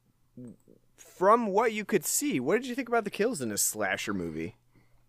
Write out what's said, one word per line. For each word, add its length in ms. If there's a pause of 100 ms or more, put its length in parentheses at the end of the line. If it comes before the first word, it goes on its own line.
(960)
from 500
what 240
you 140
could 200
see, 340
what 220
did 60
you 80
think 140
about 160
the 40
kills 320
in 80
this 120
slasher 520
movie? 440 (520)